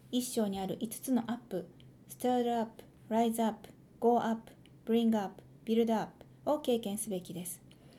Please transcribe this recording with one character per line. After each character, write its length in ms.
一 120
章 260
に 100
あ 80
る 140
五 180
つ 140
の 140
ア 80
ッ 40
プ、 200
stir 540
up、 200
rise 360
up、 220
go 180
up、 320
bring 300
up、 260
build 300
up 180
を 140
経 180
験 180
す 140
べ 100
き 140
で 100
す。 160